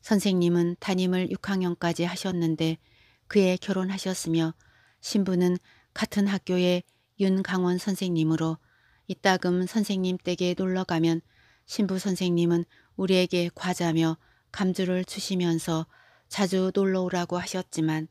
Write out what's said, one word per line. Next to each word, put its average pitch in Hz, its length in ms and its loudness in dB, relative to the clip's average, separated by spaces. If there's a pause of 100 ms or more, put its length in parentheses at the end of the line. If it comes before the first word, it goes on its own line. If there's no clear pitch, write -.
선생님은 175 760 2
담임을 185 520 0
육 - 180 -8
학년까지 175 540 -2
하셨는데 170 720 -2 (500)
그에 185 300 2
결혼하셨으며 185 960 -2 (480)
신부는 180 560 2 (360)
같은 208 340 -2
학교의 180 560 0 (360)
윤강원 190 580 0
선생님으로 160 800 0 (500)
이따금 185 580 2
선생님 190 520 -2
댁에 180 400 -2
놀러가면 175 640 0 (440)
신부 190 340 -2
선생님은 170 680 2 (300)
우리에게 180 600 2
과자며 165 600 0 (340)
감주를 185 540 0
주시면서 170 800 -2 (420)
자주 185 460 0
놀러오라고 185 640 0
하셨지만 160 720 -4